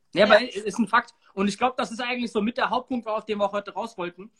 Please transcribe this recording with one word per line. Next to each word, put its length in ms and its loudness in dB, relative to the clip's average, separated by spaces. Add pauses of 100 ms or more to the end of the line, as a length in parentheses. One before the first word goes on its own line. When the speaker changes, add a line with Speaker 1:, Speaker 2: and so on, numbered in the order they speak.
(140)
Speaker 1:
Ja, 80 4
Speaker 2:
Ja. 40 8 (100)
Speaker 1:
aber 120 8
es 80 -10
ist 240 -6
ein 80 2
Fakt. 260 0 (200)
Und 140 0
ich 100 -2
glaub, 200 0
das 140 -2
ist 100 -10
eigentlich 300 -4
so 100 0
mit 160 -2
der 120 0
Hauptpunkt, 380 -4
auf 180 -4
den 140 -4
wir 120 2
heute 220 -6
raus 240 -8
wollten. 420 -8